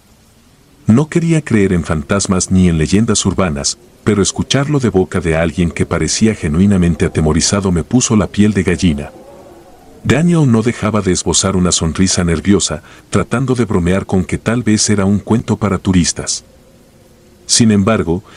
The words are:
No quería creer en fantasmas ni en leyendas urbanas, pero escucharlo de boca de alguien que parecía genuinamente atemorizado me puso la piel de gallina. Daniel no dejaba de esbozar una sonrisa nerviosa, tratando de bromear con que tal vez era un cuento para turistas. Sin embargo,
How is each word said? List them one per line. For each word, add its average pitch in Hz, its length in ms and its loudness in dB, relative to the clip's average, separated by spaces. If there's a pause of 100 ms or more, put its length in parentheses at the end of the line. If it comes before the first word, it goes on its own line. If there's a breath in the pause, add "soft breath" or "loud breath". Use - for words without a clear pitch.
(880)
No 135 220 4
quería 165 340 0
creer 98 320 0
en 82 100 0
fantasmas 90 640 -2
ni 92 200 4
en 82 80 0
leyendas 104 480 0
urbanas, 85 500 -2 (280)
pero 101 180 2
escucharlo 139 580 -2
de 120 80 0
boca 92 320 0
de 82 160 -2
alguien 85 340 0
que - 140 -4
parecía 92 500 -2
genuinamente 87 680 0
atemorizado 80 680 0
me 82 120 -2
puso 123 320 0
la 90 120 2
piel 104 260 0
de 98 80 0
gallina. 80 480 -2 (920)
Daniel 151 480 2
no 113 120 2
dejaba 107 400 -2
de 92 100 0
esbozar 95 440 -2
una 90 160 2
sonrisa 90 520 0
nerviosa, 82 580 0 (280 loud breath)
tratando 123 440 -2
de 120 120 -2
bromear 92 400 0
con 92 180 0
que - 140 -6
tal 117 240 -2
vez 107 260 0
era 101 160 0
un 98 140 2
cuento 110 400 -2
para 95 180 0
turistas. - 680 -2 (1000)
Sin 113 260 2
embargo, 95 500 0 (140 loud breath)